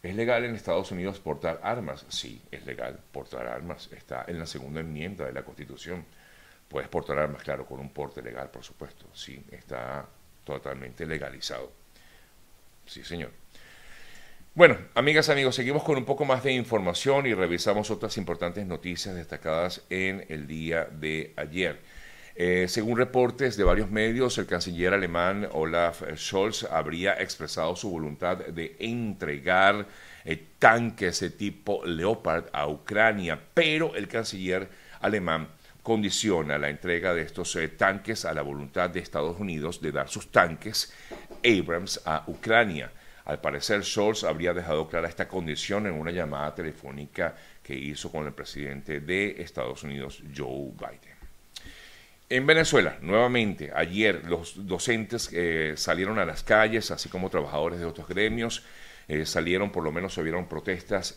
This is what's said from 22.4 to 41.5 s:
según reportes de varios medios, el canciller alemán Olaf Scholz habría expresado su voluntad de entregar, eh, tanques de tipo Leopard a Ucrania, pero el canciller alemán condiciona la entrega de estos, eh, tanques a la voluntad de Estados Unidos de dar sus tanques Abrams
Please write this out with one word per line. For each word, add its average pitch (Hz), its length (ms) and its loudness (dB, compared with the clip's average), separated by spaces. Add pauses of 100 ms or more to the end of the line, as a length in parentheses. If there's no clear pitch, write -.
según 113 300 0
reportes 123 580 4
de 101 80 4
varios 92 260 6
medios, 113 460 2
el 104 80 0
canciller 87 480 2
alemán 92 600 2
Olaf 85 500 2 (140)
Scholz 104 480 0
habría 82 500 0
expresado 82 640 -2
su 107 120 -6
voluntad 82 480 -2
de 82 420 -8
entregar, 98 1080 2 (360)
eh, 78 220 -4 (140)
tanques 113 640 6
de 90 100 0
tipo 101 560 -4
Leopard 85 680 2
a 73 160 0
Ucrania, 98 720 2 (140)
pero 156 420 4
el 104 100 -4
canciller 95 600 -2 (320)
alemán 85 480 2 (340)
condiciona 95 760 2
la 73 100 0
entrega 87 460 0
de 82 80 0
estos, 85 340 -6
eh, 80 120 0
tanques 98 580 0
a 80 80 -2
la 76 80 -2
voluntad 71 480 -2
de 87 100 -4
Estados 85 400 -4
Unidos 85 400 -4
de 78 120 -2
dar 69 180 -2
sus - 200 -10
tanques 90 640 2 (500)
Abrams 92 600 2